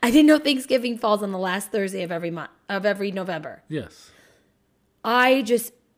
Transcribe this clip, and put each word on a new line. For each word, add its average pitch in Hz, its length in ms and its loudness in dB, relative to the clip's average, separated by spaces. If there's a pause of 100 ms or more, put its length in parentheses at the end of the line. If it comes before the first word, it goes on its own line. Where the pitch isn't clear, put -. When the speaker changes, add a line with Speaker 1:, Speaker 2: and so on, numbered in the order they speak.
Speaker 1:
I 240 80 2
didn't 302 160 8
know 302 120 8
Thanksgiving 254 600 -2
falls 208 240 0
on 202 100 -6
the 185 60 -6
last 185 340 -4
Thursday 196 300 -4
of 170 100 -8
every 170 180 -6
month, 165 200 -10 (180)
of 196 180 -4
every 202 260 -2
November. 170 560 -8
Speaker 2:
Yes. 139 420 -12 (920)
Speaker 1:
I 247 380 4
just 233 300 -2 (240)